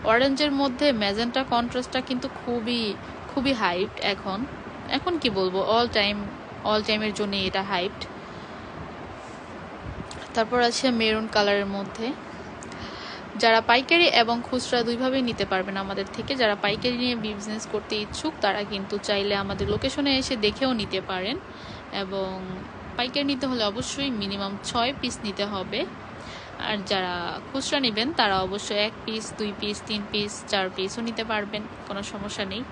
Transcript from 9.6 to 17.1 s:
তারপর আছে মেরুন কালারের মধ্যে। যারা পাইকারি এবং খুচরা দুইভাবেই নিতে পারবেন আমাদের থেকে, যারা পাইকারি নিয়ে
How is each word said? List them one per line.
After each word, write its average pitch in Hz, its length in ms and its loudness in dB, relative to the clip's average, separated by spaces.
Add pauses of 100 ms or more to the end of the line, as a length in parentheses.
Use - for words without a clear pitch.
তারপর 233 280 4
আছে 240 300 4
মেরুন 220 360 2
কালারের 202 380 6
মধ্যে। 196 460 -4 (1300)
যারা 226 240 8
পাইকারি 277 460 6
এবং 233 360 6
খুচরা 247 400 0
দুইভাবেই 254 380 2
নিতে 220 240 0
পারবেন 190 320 0
আমাদের 196 360 -2
থেকে, 233 220 -4
যারা 220 200 6
পাইকারি 214 420 2
নিয়ে 247 180 2